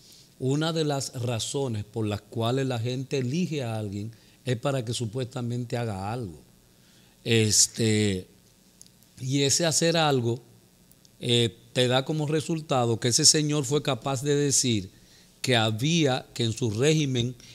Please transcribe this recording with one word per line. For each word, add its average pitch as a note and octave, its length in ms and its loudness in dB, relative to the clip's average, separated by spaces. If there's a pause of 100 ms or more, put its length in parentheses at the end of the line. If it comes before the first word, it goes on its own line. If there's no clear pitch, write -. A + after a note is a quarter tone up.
(400)
una C#3+ 320 0
de D#3+ 120 0
las C#3 280 -2 (100)
razones A#2+ 600 -4
por A2 220 -4
las G#2 160 -2
cuales A#2+ 440 -2
la B2+ 140 -2
gente B2+ 380 -4
elige C#3+ 440 -2
a A2+ 160 -4
alguien G#2 320 -6 (340)
es B2 120 -2
para C3+ 280 -2
que A#2 100 -6
supuestamente A#2+ 800 -6
haga G#2 360 -4
algo. G2+ 280 -10 (840)
Este, G#2+ 1000 2 (920)
y C3 220 0
ese C#3 240 2
hacer E3 320 2
algo, C3 420 2 (800)
eh, A#2+ 340 2 (200)
te B2+ 120 4
da B2+ 200 2
como D#3 200 -2
resultado D3 720 0
que B2 100 -2
ese D3 180 2
señor D3+ 400 4
fue C#3+ 160 0
capaz C3+ 400 -4
de D3 120 0
decir B2 560 0 (520)
que B2+ 140 4
había, B2+ 800 2
que A#2+ 100 -2
en A2+ 100 0
su A#2+ 160 -2
régimen B2+ 640 0 (200)